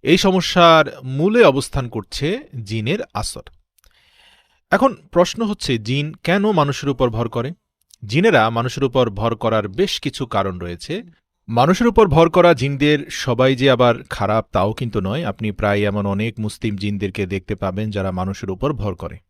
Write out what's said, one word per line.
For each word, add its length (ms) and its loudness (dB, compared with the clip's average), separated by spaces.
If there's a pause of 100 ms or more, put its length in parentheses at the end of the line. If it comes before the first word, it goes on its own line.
এই 140 4
সমস্যার 680 4 (240)
মূলে 340 2
অবস্থান 440 2
করছে 400 -6 (360)
জিনের 380 -4 (120)
আসর। 320 -8 (1300)
এখন 200 2 (180)
প্রশ্ন 340 0
হচ্ছে, 360 -4
জিন 260 -4 (180)
কেন 280 0
মানুষের 380 0
উপর 200 0
ভর 200 -2
করে? 200 -6 (540)
জিনেরা 460 4
মানুষের 340 -2
উপর 280 2
ভর 240 -2
করার 340 0
বেশ 300 -2
কিছু 280 -6
কারণ 320 -2
রয়েছে। 340 -10 (560)
মানুষের 380 2
উপর 200 6
ভর 220 6
করা 240 6
জিনদের 460 0 (160)
সবাই 400 0
যে 140 0
আবার 260 4 (140)
খারাপ, 420 -2
তাও 220 0
কিন্তু 280 -6
নয়। 240 -4
আপনি 260 -6
প্রায় 300 0
এমন 240 -2
অনেক 340 -2
মুসলিম 360 -4
জিনদেরকে 500 -4
দেখতে 300 -6
পাবেন, 360 -4
যারা 200 -4
মানুষের 400 -6
উপর 220 -4
ভর 220 -4
করে। 220 -12 (120)